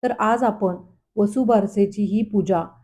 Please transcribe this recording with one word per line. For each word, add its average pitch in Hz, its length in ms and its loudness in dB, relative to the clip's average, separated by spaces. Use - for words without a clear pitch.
तर 247 160 -2
आज 233 240 0
आपण 202 320 0
वसुबारसेची 208 880 2
ही 202 180 0
पूजा 185 420 0